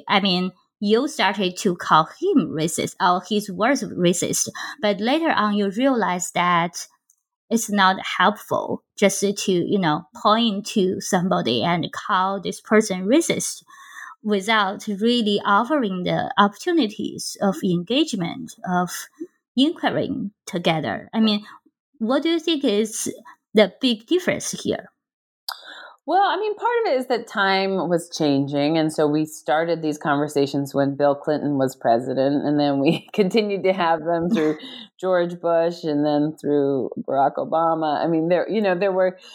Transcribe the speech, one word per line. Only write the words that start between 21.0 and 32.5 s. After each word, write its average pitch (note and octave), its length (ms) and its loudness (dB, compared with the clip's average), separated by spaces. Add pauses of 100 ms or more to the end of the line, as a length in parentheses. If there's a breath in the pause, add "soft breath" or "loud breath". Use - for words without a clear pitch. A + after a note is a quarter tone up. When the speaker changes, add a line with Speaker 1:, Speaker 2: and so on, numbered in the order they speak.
Speaker 1:
I A3+ 60 0
mean, G#3 240 0 (540 loud breath)
what C4 240 0
do E4 60 -2
you E4 100 2
think D#4+ 260 -2
is G#3+ 480 0 (420 loud breath)
the G3+ 260 6
big A#3+ 260 0
difference - 460 -2
here? - 380 -6 (1160 loud breath)
Speaker 2:
Well, F4+ 160 4
I F4 160 2
mean, G#4+ 180 -4
part A#4 160 -2 (120)
of F4+ 80 0
it C4 60 4
is B3+ 80 -4
that A3+ 220 -2
time F#3+ 600 0
was F3 220 0
changing. C#3+ 680 2
And D#3 160 2
so D#3 140 2
we D3+ 200 2
started E3 540 -2
these D3+ 180 -2
conversations C#3+ 760 0
when C#3 220 0
Bill C#3+ 180 2
Clinton C#3+ 420 -2
was C3 200 0
president, C3 680 2
and D3 140 0